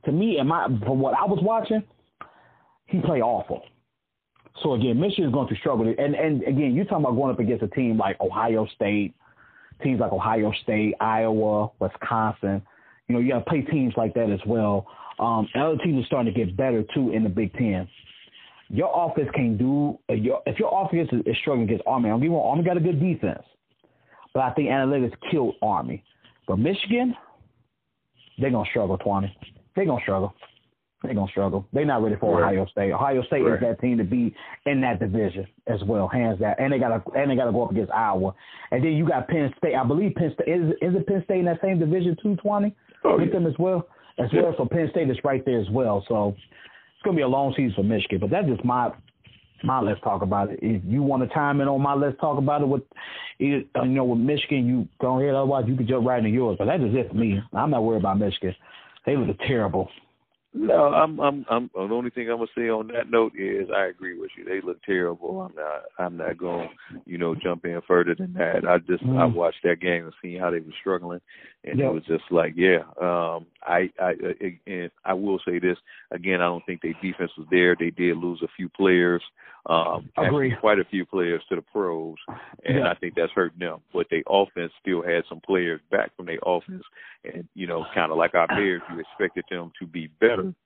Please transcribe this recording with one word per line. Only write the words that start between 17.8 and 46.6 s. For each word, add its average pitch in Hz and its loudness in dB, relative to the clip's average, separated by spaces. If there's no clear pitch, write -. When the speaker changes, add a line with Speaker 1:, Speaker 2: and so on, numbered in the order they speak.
Speaker 1:
Your 139 0
offense 151 0
can 117 2
do, 143 2
uh, 123 0
your, 113 0
if - -4
your 214 2
offense 165 0
is, 117 0
is 117 0
struggling 123 0
against 110 0
Army, 120 2
I - 2
don't 113 2
get 147 2
me 170 2
wrong, 131 2
Army 170 2
got 180 2
a 175 2
good 160 2
defense, 160 -2
but 131 0
I 127 0
think 147 0
analytics 135 2
killed 139 0
Army. 76 -2
But 98 0
Michigan, 202 0
they're 131 0
gonna 117 0
struggle, 95 0
Twani. 98 0
They're 190 2
gonna 127 0
struggle. 98 -2
They're - -6
gonna 98 0
struggle. 98 -2
They're 147 0
not 131 2
ready 104 0
for 104 2
Speaker 2:
Right. 85 2
Speaker 1:
Ohio 95 2
State. 98 -2
Ohio 135 0
State 139 0
Speaker 2:
Right. 117 6
Speaker 1:
is 110 0
that 117 0
team 123 2
to 110 2
be 117 0
in 139 2
that 120 0
division 98 -2
as 107 -2
well, 101 2
hands 117 0
down. 104 0
And 139 0
they 135 2
gotta, 117 0
and 139 2
they 131 2
gotta 120 2
go 120 2
up 104 -2
against 98 -2
Iowa. 95 0
And 127 0
then 160 2
you 156 2
got 170 0
Penn 147 0
State. 165 0
I 131 0
believe 160 2
Penn 165 0
State - -2
is, 165 2
is 180 0
it - -2
Penn 196 0
State 185 0
in 180 2
that 170 0
same 190 2
division 170 2
too, 208 2
Twani? 208 0
Speaker 2:
Oh, - 6
Speaker 1:
With 170 4
Speaker 2:
yeah. 185 0
Speaker 1:
them 175 2
as 151 0
well, 180 2
as 123 -2
Speaker 2:
Yeah. - 6
Speaker 1:
well. 165 2
So 131 0
Penn 156 0
State 160 0
is 127 0
right 135 0
there 123 2
as 98 -2
well. 107 2
So 104 2
it's - -20